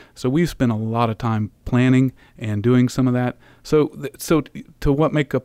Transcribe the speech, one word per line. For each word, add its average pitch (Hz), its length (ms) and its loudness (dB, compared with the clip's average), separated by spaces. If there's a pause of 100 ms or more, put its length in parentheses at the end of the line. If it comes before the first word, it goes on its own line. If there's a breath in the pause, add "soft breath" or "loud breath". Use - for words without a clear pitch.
(140 loud breath)
So - 140 -6
we've 160 200 2
spent 120 240 0
a 107 40 -2
lot 113 320 -2
of 110 100 -4
time 110 340 -2 (120)
planning 127 460 2 (260 soft breath)
and 107 280 -6
doing 127 240 4
some 131 180 0
of 123 80 0
that. 123 220 -2 (260 soft breath)
So, 151 260 2
th-, - 300 -12
so 160 220 0
t-, - 240 -12 (160)
to 147 120 2
what 147 200 0
make 151 220 -2
a, 127 100 -2